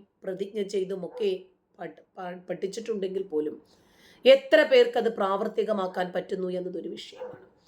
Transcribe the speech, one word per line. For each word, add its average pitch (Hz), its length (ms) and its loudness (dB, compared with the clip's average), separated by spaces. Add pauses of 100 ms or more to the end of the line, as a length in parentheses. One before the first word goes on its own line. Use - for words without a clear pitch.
(220)
പ്രതിജ്ഞ 196 400 -6
ചെയ്തുമൊക്കെ 190 680 -4 (480)
പഠ-, 170 240 -14 (100)
പ-, 180 320 -12
പഠിച്ചിട്ടുണ്ടെങ്കിൽ 190 760 -6
പോലും 151 320 -4 (720)
എത്ര 269 380 8
പേർക്കത് 240 520 6
പ്രാവർത്തികമാക്കാൻ 196 960 -2
പറ്റുന്നു 185 380 -4
എന്നതൊരു 180 400 -6
വിഷയമാണ്. - 560 -14 (220)